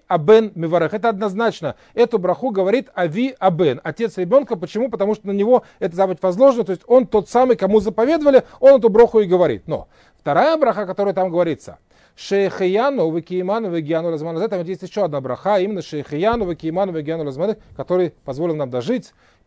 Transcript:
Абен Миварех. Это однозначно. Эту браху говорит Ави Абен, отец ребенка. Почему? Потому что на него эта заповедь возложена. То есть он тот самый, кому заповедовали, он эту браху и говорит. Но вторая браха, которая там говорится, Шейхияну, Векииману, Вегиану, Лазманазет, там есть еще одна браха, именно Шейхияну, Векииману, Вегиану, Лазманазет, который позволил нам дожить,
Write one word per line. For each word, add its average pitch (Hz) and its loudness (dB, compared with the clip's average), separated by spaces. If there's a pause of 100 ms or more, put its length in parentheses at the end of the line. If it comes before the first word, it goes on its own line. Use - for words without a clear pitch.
Абен 208 4
Миварех. 165 0
Это 214 -2
однозначно. 196 -4 (180)
Эту 226 2
браху 180 -2
говорит 196 -2
Ави 190 -2
Абен, 156 0
отец 214 -6
ребенка. 220 0
Почему? 208 -4
Потому 202 -2
что 190 -12
на 202 -4
него 208 2 (160)
эта 170 -6
заповедь 185 -2
возложена. 233 4
То 190 -6
есть 175 -8
он 247 4
тот 214 -2
самый, 254 2
кому 196 2
заповедовали, 262 2 (160)
он 269 8
эту 226 4
браху 226 6
и 208 4
говорит. 170 0
Но 156 -6 (300)
вторая 247 2
браха, 214 0
которая 196 -2
там 185 -2
говорится, 165 -4 (380)
Шейхияну, 196 -2
Векииману, 185 -4
Вегиану, 165 -4
Лазманазет, 165 -4
там 180 -4
есть 180 -10
еще 190 -4
одна 147 -4
браха, 131 -2
именно 190 -4
Шейхияну, 180 -4
Векииману, 175 -4
Вегиану, 160 -6
Лазманазет, 165 -6 (140)
который 180 -2 (100)
позволил 156 -4
нам 143 -6
дожить, 151 -6 (340)